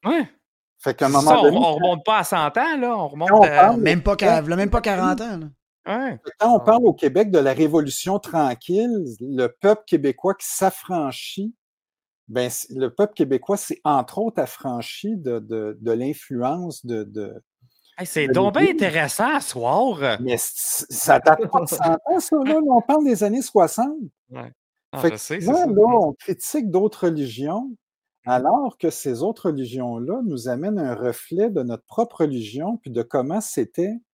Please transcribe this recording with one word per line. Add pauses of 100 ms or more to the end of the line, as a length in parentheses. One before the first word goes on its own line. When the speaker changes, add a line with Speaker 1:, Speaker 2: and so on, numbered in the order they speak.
Speaker 1:
Ouais. (500)
Speaker 2:
Fait
qu'à
un
Speaker 1:
C'est
Speaker 2:
moment
Speaker 1:
ça,
on,
Speaker 2:
donné,
Speaker 1:
on
remonte
pas
à
cent (100)
ans,
là,
on
remonte
Speaker 2:
quand
on
Speaker 1:
à
Speaker 2:
parle
Speaker 3:
Même
pas
qu'à,
Speaker 2:
de
Speaker 3:
même
pas
quarante
ans,
là. (420)
Speaker 1:
Ouais. (180)
Speaker 2:
Quand
on
Speaker 4:
Ah.
Speaker 2:
parle
au
Québec
de
la
Révolution
tranquille, (160)
le
peuple
québécois
qui
s'affranchit, (720)
ben,
c-,
le
peuple
québécois
s'est
entre
autres
affranchi
de,
de,
de
l'influence
de,
de, (560)
Speaker 1:
Hey,
c'est
Speaker 2:
de
Speaker 1:
donc
bien
Speaker 2:
l'Église.
Speaker 1:
intéressant,
à
soir.
Speaker 2:
Mais
c-,
ça
date
pas
de
cent
ans,
ça,
là.
Là,
on
parle
des
années
soixante. (340)
Speaker 1:
Ouais. (400)
Ah,
Speaker 2:
Fait
Speaker 1:
je
Speaker 2:
que
Speaker 1:
sais,
c'est
Speaker 2:
souvent,
Speaker 1:
ça.
Speaker 2:
là,
Speaker 1:
Mm.
Speaker 2:
on
critique
d'autres
religions, (560)
Speaker 1:
Mm.
Speaker 2:
alors
que
ces
autres
religions-là
nous
amènent
un
reflet
de
notre
propre
religion,
puis
de
comment
c'était. (200)